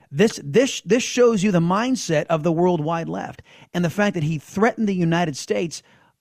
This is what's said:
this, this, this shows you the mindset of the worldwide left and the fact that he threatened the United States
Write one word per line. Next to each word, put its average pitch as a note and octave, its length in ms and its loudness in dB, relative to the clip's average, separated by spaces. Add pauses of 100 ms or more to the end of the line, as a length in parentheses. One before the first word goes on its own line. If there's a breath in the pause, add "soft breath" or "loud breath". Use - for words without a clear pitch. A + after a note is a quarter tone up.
this, E3+ 340 0
this, F#3 380 0
this A3+ 220 2
shows A#3 400 2
you G#3+ 80 4
the F3 80 4
mindset F3+ 680 0
of D#3+ 160 0
the E3+ 80 0
worldwide E3 580 0
left - 320 -10 (320 soft breath)
and F3 100 0
the E3 60 0
fact G3+ 240 0
that E3+ 100 -4
he D#3 140 -2
threatened A3 500 -2
the G3 80 -2
United E3+ 400 0
States G3 480 -6 (380 soft breath)